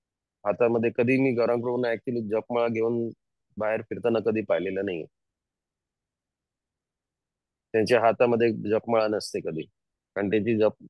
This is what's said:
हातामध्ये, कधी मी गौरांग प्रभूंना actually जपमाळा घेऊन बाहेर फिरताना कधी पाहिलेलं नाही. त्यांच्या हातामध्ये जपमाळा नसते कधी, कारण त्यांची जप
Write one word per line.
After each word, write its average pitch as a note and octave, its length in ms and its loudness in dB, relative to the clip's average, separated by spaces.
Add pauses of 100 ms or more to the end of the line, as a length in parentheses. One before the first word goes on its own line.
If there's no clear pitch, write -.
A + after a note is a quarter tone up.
(460)
हातामध्ये, A2+ 500 0
कधी B2 220 2
मी C3+ 180 2
गौरांग A#2 260 0
प्रभूंना B2 260 -4
actually A#2 420 -4
जपमाळा A#2 380 -2
घेऊन A#2 420 -2 (480)
बाहेर A2 240 -2
फिरताना A2+ 380 0
कधी A2 220 0
पाहिलेलं F#2+ 440 -2
नाही. F2 200 -4 (2750)
त्यांच्या A2 300 4
हातामध्ये A#2 520 2
जपमाळा A2 540 0
नसते G#2 320 -4
कधी, D#2+ 220 -6 (540)
कारण G2+ 140 -2
त्यांची A2 280 0
जप G#2 160 4 (160)